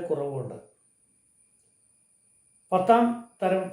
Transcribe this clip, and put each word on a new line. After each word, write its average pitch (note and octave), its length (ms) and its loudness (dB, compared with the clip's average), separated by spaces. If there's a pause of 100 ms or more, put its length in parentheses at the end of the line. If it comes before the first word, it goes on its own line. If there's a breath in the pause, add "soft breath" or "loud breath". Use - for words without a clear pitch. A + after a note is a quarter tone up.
കുറവുകൊണ്ട് C#3 520 -6 (2250)
പത്താം A3+ 340 4 (360)
തരം F#3+ 320 0